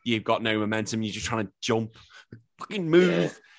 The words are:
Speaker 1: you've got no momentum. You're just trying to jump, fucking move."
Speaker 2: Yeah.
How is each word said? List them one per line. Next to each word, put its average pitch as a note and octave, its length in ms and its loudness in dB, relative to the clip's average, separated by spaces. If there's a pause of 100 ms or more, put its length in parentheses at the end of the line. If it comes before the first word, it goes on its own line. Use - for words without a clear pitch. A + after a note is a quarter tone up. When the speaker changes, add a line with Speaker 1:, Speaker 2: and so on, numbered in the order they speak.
Speaker 1:
you've A2+ 180 0
got A2+ 200 0
no A2 160 0
momentum. A2 420 -2
You're G#2 120 -4
just G#2+ 120 -8
trying A2+ 220 -2
to - 40 -20 (100)
jump, A2+ 340 -2 (640)
fucking F#3+ 300 -6
move." F3 220 6
Speaker 2:
Yeah. F3 180 0 (300)